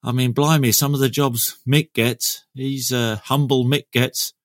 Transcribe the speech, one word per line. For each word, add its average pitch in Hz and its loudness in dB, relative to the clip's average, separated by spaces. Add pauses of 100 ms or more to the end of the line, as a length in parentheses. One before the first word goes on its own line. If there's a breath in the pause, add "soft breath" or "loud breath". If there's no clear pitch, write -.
I 120 -4
mean, 127 0
blimey, 147 2
some 143 0
of 139 -4
the 135 2
jobs 127 -2 (100)
Mick 151 2
gets, - -2 (100)
he's, 135 -6
uh, 117 -2
humble 135 0
Mick 139 -2
gets. - 0 (120)